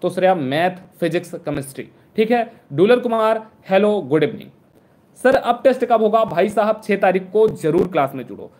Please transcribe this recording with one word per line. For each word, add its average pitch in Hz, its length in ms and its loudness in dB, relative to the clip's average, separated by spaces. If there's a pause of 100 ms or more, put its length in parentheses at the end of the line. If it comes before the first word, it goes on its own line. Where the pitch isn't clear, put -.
तो 180 80 -2
श्रेया 185 260 2
मैथ, 165 640 -4
physics, 170 340 -4
chemistry। 143 540 -10 (280)
ठीक 220 160 0
है, 233 220 -2 (200)
डुलर 214 260 4
कुमार, 220 480 0 (220)
"hello, 202 320 2
good 151 220 0
evening - 260 -6 (680)
सर, 262 200 2
अब 240 280 0
test 254 220 2
कब 226 160 2
होगा?" 220 220 2
भाई 196 260 0
साहब, 214 340 -2
छह 202 120 0
तारीख 190 280 2
को 214 240 2
जरूर 160 400 0
class 147 280 -2
में 123 120 -12
जुड़ो। - 320 -16